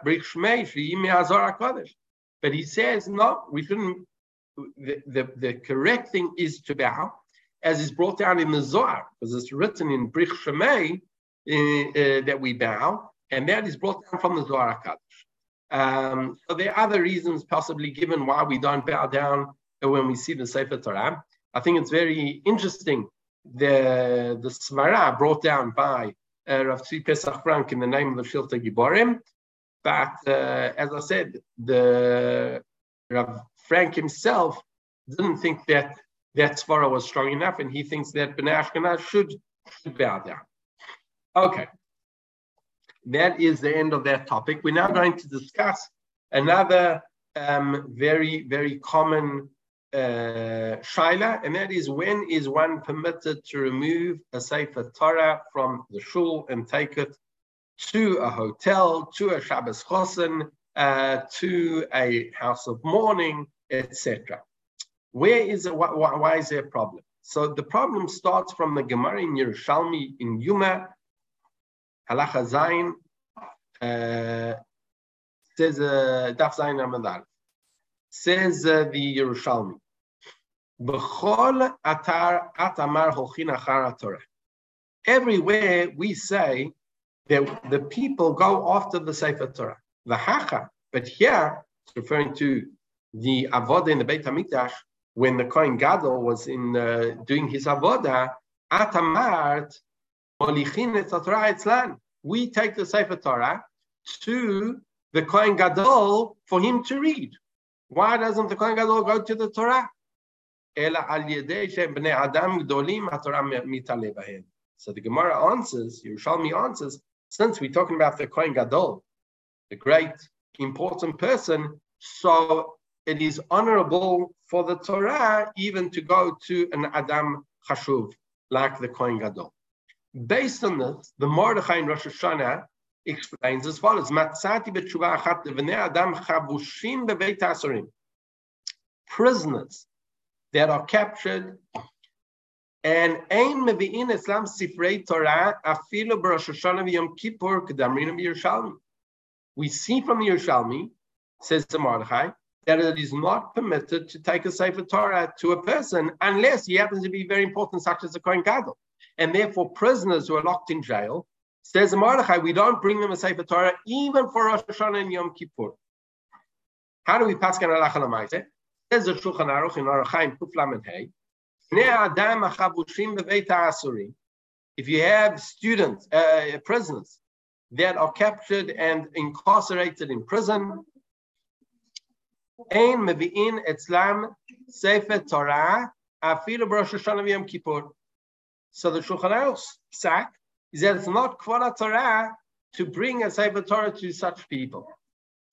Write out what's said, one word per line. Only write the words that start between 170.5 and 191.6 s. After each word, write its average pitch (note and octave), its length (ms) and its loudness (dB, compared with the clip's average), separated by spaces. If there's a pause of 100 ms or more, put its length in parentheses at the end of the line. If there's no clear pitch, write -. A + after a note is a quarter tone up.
Lamed C3+ 280 -2
Hey, F2+ 260 -12 (600)
"Bnei A3 140 6
Adam G#3+ 560 4
achavushim F#3+ 720 -2
bebeit G3 320 -2
ha'asurim." D3+ 640 0 (640)
If A#2+ 120 -10
you D#3 140 2
have G#3+ 380 4
students, G3 720 -2
uh, D#3 540 4
prisoners G3+ 540 -4 (540)
that E3+ 240 0
are D#3 160 2
captured G3+ 580 -2
and D#3+ 440 -2
incarcerated E3+ 960 0
in A#2 140 -6
prison, G3 600 -2 (1900)
ein A#3 280 6
mevi'in G3+ 680 0
etzlam G3 680 0 (340)
Sefer G#3 520 0
Torah D#3 720 0 (300)
afilu D#3+ 420 -2
b'Rosh G3+ 340 0
Hashanah G3+ 280 -2
v'Yom G3 220 -2
Kippur. D3+ 400 -6 (840)
So - 200 -2
the D#3+ 100 -2
Shulchan F3 300 -2
Aruch B3+ 320 0 (320)
psak F3 340 2 (440)
is D3 100 -6
that G3 140 6
it's - 100 -6
not A3+ 320 0
Kvara A#3+ 380 0